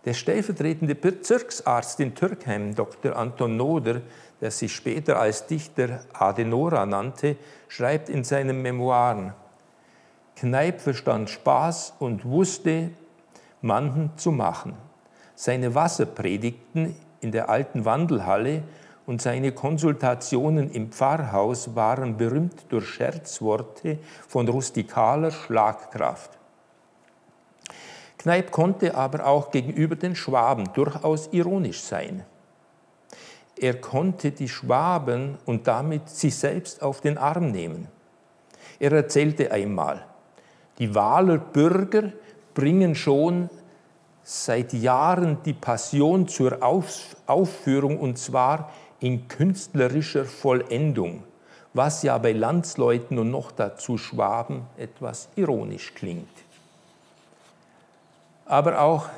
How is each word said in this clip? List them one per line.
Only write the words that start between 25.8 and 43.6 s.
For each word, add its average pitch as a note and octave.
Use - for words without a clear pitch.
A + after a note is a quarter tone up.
Kneipp F3+
konnte F3+
aber C3+
auch C#3+
gegenüber D3+
den F3
Schwaben A#2+
durchaus D#3
ironisch F3
sein. -
Er B2+
konnte D#3+
die C#3
Schwaben C3+
und A#2
damit D3
sich -
selbst -
auf C3+
den D3
Arm D3+
nehmen. E2
Er C#3+
erzählte D3+
einmal: G2
"Die A2
Waler D3
Bürger F#3
bringen E3
schon E3+